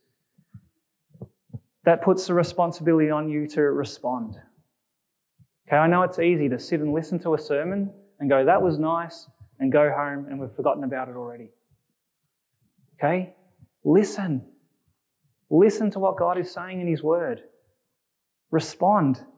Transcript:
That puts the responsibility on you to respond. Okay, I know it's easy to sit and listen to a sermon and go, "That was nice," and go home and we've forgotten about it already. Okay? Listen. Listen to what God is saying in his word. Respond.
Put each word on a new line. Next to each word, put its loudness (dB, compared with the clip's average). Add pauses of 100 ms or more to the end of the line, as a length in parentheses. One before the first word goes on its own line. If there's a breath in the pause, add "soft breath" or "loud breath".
(1800)
That 4
puts 2
the 0
responsibility 2
on -2
you -4
to 0
respond. -2 (1300)
Okay, 2
I 6
know 4
it's -2
easy 2
to -2
sit -4
and -2
listen -4
to -2
a 2
sermon -4 (280)
and 0
go, 4
"That 4
was 2
nice," -4 (300)
and -2
go 4
home -6
and -10
we've -10
forgotten -2
about -6
it -14
already. -14 (1500)
Okay? -2 (480)
Listen. 2 (1080)
Listen 4
to -6
what 0
God 0
is -6
saying -10
in -4
his -2
word. -2 (1120)
Respond. 0 (140)